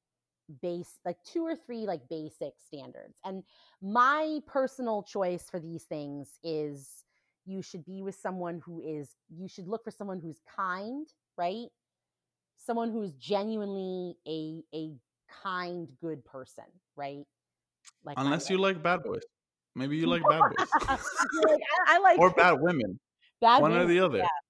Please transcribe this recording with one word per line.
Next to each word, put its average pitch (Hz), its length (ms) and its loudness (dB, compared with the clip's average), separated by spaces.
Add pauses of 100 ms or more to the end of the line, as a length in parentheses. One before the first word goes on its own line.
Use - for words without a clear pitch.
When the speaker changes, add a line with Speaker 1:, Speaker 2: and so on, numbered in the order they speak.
(600)
Speaker 1:
base-, 175 440 -8
like, 175 200 -8
two 330 220 -6
or 330 100 -4
three, 226 300 -10
like, 180 240 -6
basic 156 480 -10
standards. 127 560 -18 (100)
And 190 200 -10 (360)
my 269 680 2
personal 247 580 -4
choice 180 440 -4
for 180 120 -8
these 165 240 -12
things 147 580 -12
is 151 600 -8 (420)
you 190 160 -10
should 170 220 -14
be 190 180 -12
with 190 140 -10
someone 175 480 -8
who 170 180 -14
is, 151 320 -10 (160)
you 170 180 -14
should 175 200 -16
look 220 160 -8
for 220 80 -12
someone 190 280 -10
who's 156 200 -14 (160)
kind, 208 500 -6 (320)
right? 190 300 -4 (920)
Someone 233 320 -2
who's 214 240 -4
genuinely 196 1000 -4 (100)
a, 156 360 -8 (120)
a 156 220 -8 (460)
kind, 175 460 -6 (120)
good 156 240 -8
person, 127 400 -18 (320)
right? 143 280 -10 (800)
Like 147 140 -10
my 131 60 -2
Speaker 2:
Unless 147 260 -2
you 185 80 2
Speaker 1:
wife. 190 180 2
Speaker 2:
like 156 60 -12
Bad 175 220 0
Boys. 104 180 -6 (520)
Maybe 139 220 -4
you 165 100 0
like 170 220 2
Bad 160 140 6
Boys. - 320 2
Speaker 1:
<laughs> - 580 0
You're 320 160 0
like, 302 120 6 (280)
"I, 320 80 8
I - 40 8
like" 370 180 8
Speaker 2:
<laughs> - 20 8
Or 180 100 10
bad 170 300 6
women. 131 400 0 (400)
Speaker 1:
Bad 233 220 8
Speaker 2:
One 156 100 6
or 170 60 4
Speaker 1:
women, 175 100 4
Speaker 2:
the 170 120 6
other. 156 180 2
Speaker 1:
yeah. 92 60 2 (240)